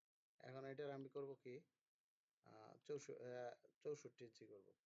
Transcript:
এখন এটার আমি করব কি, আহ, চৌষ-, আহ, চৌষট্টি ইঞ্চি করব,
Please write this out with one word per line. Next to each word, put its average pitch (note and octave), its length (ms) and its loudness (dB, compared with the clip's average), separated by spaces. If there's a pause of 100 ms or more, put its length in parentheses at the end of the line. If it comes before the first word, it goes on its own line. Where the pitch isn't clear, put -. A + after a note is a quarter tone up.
(400)
এখন C3 260 -2
এটার C#3 260 4
আমি C3+ 180 2
করব C#3 260 2
কি, B2+ 260 -4 (840)
আহ, A2 400 -10
চৌষ-, C#3+ 360 2
আহ, B2 460 0 (160)
চৌষট্টি D3 420 0
ইঞ্চি A2+ 220 -10
করব, G2 280 -10 (100)